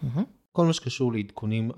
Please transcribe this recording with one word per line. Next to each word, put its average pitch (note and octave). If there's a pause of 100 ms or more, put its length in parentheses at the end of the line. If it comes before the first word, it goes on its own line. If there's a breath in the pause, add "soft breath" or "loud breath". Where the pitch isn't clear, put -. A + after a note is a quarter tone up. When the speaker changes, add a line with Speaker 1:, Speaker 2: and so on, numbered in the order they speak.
Speaker 1:
Mm-hmm. C3 (320)
Speaker 2:
כל E3+
מה E3
שקשור B2
לעדכונים, A2